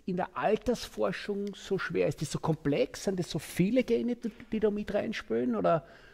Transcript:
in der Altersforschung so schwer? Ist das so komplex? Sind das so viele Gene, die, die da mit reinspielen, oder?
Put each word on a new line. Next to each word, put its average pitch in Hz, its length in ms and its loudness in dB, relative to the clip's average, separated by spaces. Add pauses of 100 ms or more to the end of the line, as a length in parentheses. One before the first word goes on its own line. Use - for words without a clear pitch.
in 180 100 -2
der 175 180 -4
Altersforschung 202 1200 -2
so - 220 -2
schwer? 180 320 2
Ist - 140 -2
das 151 80 -4
so - 80 -4
komplex? 160 640 0
Sind 196 140 0
das 175 100 -4
so 170 100 -6
viele 214 460 2
Gene, 233 320 0
die, 233 140 -6 (200)
die 220 80 0
da 214 120 4
mit 208 240 -4
reinspielen, 226 600 0
oder? 175 300 4 (300)